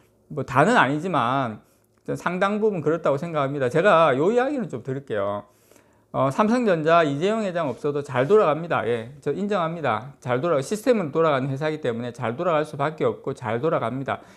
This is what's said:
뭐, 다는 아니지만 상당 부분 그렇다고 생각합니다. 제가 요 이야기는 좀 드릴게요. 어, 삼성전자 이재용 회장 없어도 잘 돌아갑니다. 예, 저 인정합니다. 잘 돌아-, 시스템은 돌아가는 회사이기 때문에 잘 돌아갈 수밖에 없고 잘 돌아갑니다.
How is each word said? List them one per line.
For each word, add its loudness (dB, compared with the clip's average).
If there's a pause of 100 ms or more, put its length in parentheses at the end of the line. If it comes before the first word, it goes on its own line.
(300)
뭐, -6
다는 4
아니지만 0 (540)
상당 -2
부분 0
그렇다고 0
생각합니다. -2
제가 4
요 2
이야기는 0
좀 -8
드릴게요. -6 (680)
어, 0
삼성전자 4
이재용 0
회장 -2
없어도 -4
잘 -2
돌아갑니다. 2
예, -4 (100)
저 -2
인정합니다. -4
잘 -2
돌아-, 0
시스템은 -2
돌아가는 2
회사이기 -4
때문에 -4
잘 -4
돌아갈 0
수밖에 -4
없고 -4
잘 -4
돌아갑니다. -2 (180)